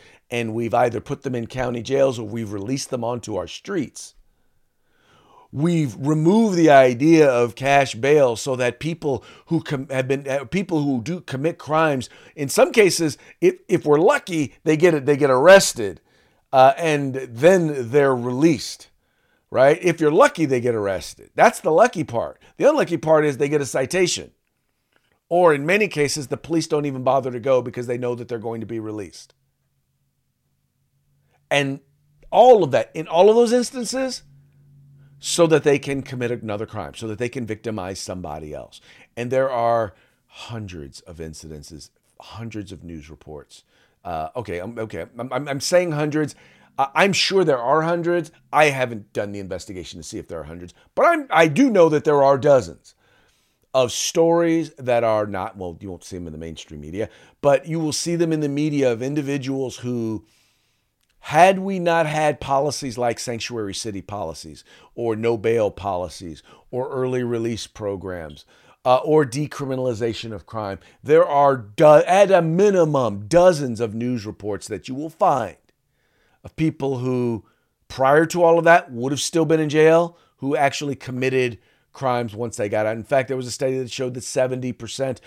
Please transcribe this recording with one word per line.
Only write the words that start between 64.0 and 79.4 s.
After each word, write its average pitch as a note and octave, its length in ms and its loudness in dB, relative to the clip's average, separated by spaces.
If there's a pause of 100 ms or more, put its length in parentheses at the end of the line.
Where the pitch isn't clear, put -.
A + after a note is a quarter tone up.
policies E2 640 -12 (320)
or A#2 200 -4
no A#2 200 0
bail A2 340 0
policies F2+ 720 -8 (300)
or B2+ 180 -6
early B2+ 340 -4
release A#2 440 -4
programs, F2+ 800 -10 (400)
uh, B2+ 120 6
or D#3 280 2
decriminalization B2+ 1080 -6
of F#2+ 140 -14
crime, G#2 340 -8 (240)
there D#3+ 220 6
are C#3+ 320 4
do-, A#2 280 0
at E3+ 460 8
a F3 100 6
minimum D#3 880 2
dozens D3 540 4
of G#2+ 120 -4
news A#2 320 -6
reports G2+ 420 -10
that G2 200 -10
you C3 80 -10
will D#3 140 -10
find C3 480 0 (880)
of - 100 -20
people C#3 440 -4
who, B2 440 -4 (460)
prior C#3+ 380 4
to F3 140 -2
all E3+ 160 6
of E3 60 0
that, E3+ 280 6
would B2 200 -6
have C3+ 80 -6
still E3 240 0